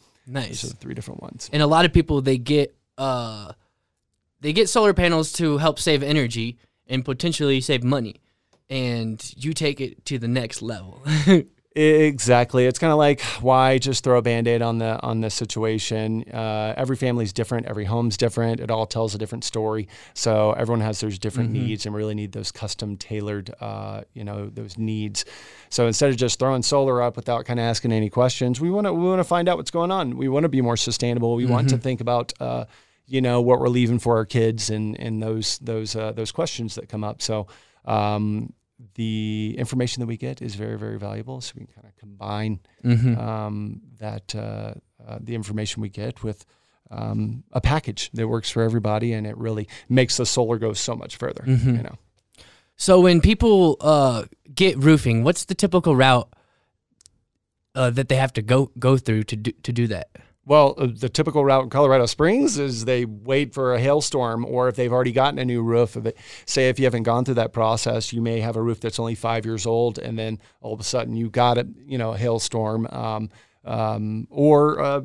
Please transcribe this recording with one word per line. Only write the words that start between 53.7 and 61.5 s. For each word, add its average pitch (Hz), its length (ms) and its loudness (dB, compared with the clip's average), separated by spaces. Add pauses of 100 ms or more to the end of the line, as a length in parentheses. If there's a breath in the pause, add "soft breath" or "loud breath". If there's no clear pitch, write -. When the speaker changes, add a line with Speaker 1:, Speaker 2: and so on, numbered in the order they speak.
Speaker 1:
uh, 135 440 4 (280)
get 170 260 4
roofing, 135 440 6
what's 160 220 2
the 190 100 -4
typical 175 400 4
route, 127 340 6 (1500)
uh, 127 160 2
that 123 180 0
they 131 80 4
have 131 180 2
to 113 80 -4
go, 127 360 2
go 131 180 6
through 110 280 2
to 110 120 -8
do, 107 160 -4 (100)
to 127 100 -4
do 120 160 2
that? 95 200 -6 (360 soft breath)
Speaker 2:
Well, 143 320 6
uh, 131 160 0
the 117 160 -4
typical 151 360 2
route 135 200 4